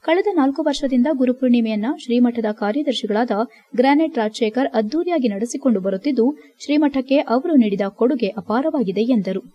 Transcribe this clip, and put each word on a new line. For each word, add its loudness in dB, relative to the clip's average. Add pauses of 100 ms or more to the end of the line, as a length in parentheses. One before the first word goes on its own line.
ಕಳೆದ 2 (100)
ನಾಲ್ಕು 0
ವರ್ಷದಿಂದ 0 (120)
ಗುರುಪೂರ್ಣಿಮೆಯನ್ನ 0 (140)
ಶ್ರೀಮಠದ 0 (100)
ಕಾರ್ಯದರ್ಶಿಗಳಾದ -2 (480)
ಗ್ರಾನೆಟ್ 2
ರಾಜಶೇಖರ್ -2 (100)
ಅದ್ದೂರಿಯಾಗಿ -2
ನಡೆಸಿಕೊಂಡು -2
ಬರುತ್ತಿದ್ದು, 0 (380)
ಶ್ರೀಮಠಕ್ಕೆ 0 (180)
ಅವರು 2
ನೀಡಿದ 0 (140)
ಕೊಡುಗೆ 0 (120)
ಅಪಾರವಾಗಿದೆ -2 (120)
ಎಂದರು. -2 (120)